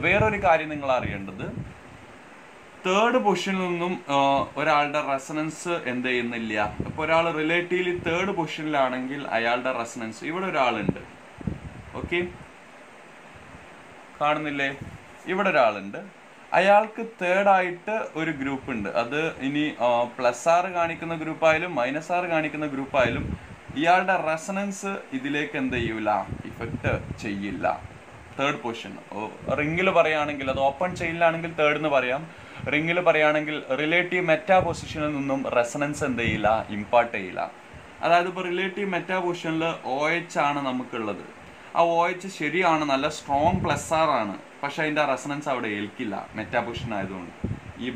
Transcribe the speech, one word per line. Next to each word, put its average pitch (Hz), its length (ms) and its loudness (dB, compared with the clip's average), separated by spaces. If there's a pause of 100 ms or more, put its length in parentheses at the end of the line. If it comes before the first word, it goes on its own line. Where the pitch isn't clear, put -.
വേറൊരു 208 400 4
കാര്യം 156 280 4
നിങ്ങൾ 139 220 -2
അറിയേണ്ടത്, 101 480 -6 (1400)
തേർഡ് 226 400 4
പൊസിഷനിൽ 190 440 2
നിന്നും, 175 220 -2 (220)
ആ, 139 40 4 (420)
ഒരാളുടെ 147 420 2 (120)
റെസൊണൻസ് 156 600 -4 (180)
എന്ത് 123 200 -2
ചെയ്യുന്നില്ല. 117 440 -2 (340)
ഇപ്പൊ - 160 -6
ഒരാൾ 165 200 4 (160)
റിലേറ്റീവ്ലി 175 520 0 (140)
തേർഡ് 180 300 0
പൊസിഷനിലാണെങ്കിൽ 139 840 -2 (160)
അയാളുടെ 123 340 2 (100)
റെസൊണൻസ്, 113 480 -8
ഇവിടെ 185 240 -2
ഒരാളുണ്ട്, 117 480 0 (1000)
ഓക്കെ, 175 200 -2 (2000)
കാണുന്നില്ലേ? 147 460 0 (640)
ഇവിടെ 190 220 2
ഒരാളുണ്ട്, 107 460 2 (580)
അയാൾക്ക് 208 460 6 (180)
തേർഡ് 190 360 4
ആയിട്ട് 185 380 -2 (240)
ഒരു 160 120 0 (100)
ഗ്രൂപ്പ് 135 320 -4
ഉണ്ട്. 101 160 -2 (140)
അത് 139 180 -2 (260)
ഇനി, 147 160 2 (240)
ആ, - 20 6 (280)
പ്ലസ് 123 280 2 (100)
ആർ 180 100 4 (120)
കാണിക്കുന്ന 165 460 -2
ഗ്രൂപ്പായാലും 160 560 2
മൈനസ് 139 380 -2
ആർ 180 160 0
കാണിക്കുന്ന 151 320 -2 (100)
ഗ്രൂപ്പായാലും 127 500 2 (540)
ഇയാളുടെ 185 360 4 (140)
റെസൊണൻസ് 196 640 -4 (260)
ഇതിലേക്ക് 147 440 -2
എന്ത് 127 180 0
ചെയ്യൂല, 110 320 0 (400)
ഇഫക്റ്റ് - 420 -4 (300)
ചെയ്യില്ല. 98 420 -4 (720)
തേർഡ് 139 280 0
പൊസിഷൻ, 113 280 -8 (220)
ഓ, 107 120 -6 (340)
റിംഗിൽ 170 360 2
പറയുകയാണെങ്കിൽ, 151 560 2
അത് 180 160 0
ഓപ്പൺ 180 220 -2 (100)
ചെയിനിലാണെങ്കിൽ 165 580 0
തേർഡ് 147 220 4
എന്ന് 156 160 2
പറയാം, 127 260 0 (500)
റിംഗിൽ 165 240 2 (100)
പറയുകയാണെങ്കിൽ 151 480 4 (260)
റിലേറ്റീവ് 175 500 2
മെറ്റാ 170 340 4
പൊസിഷനിൽ 160 520 -4
നിന്നും 139 220 0 (180)
റെസൊണൻസ് 143 500 0
എന്ത് 120 160 -2
ചെയ്യില്ല, 107 260 2 (280)
ഇമ്പാർട്ട് 117 380 4
ചെയ്യില്ല. 90 260 -6 (600)
അതായത് 175 280 4
ഇപ്പോൾ 180 180 -6
റിലേറ്റീവ് 190 460 -2
മെറ്റാ 175 300 -2
പൊസിഷനിൽ 165 380 -2 (320)
ഒ 139 40 -2 (180)
എച്ച് 165 200 -6 (100)
ആണ് 143 200 0
നമുക്കുള്ളത്, 113 560 -4 (540)
ആ - 40 6 (140)
ഒ 165 40 2 (120)
എച്ച് 185 260 -8
ശരിയാണ്, 156 540 2
നല്ല 135 160 2 (100)
സ്ട്രോങ് 147 480 2
പ്ലസ് 151 340 -2
ആർ 160 100 4 (100)
ആണ്, 101 160 -2 (260)
പക്ഷെ 143 220 -6
അതിൻ്റെ 151 280 2
റെസൊണൻസ് 143 420 -4
അവിടെ 117 160 -2 (100)
ഏൽക്കില്ല, 104 360 -6 (220)
മെറ്റാ 110 300 -2
പൊസിഷൻ 117 300 -6
ആയതുകൊണ്ട് 95 360 -8 (520)
ഈ 127 100 -2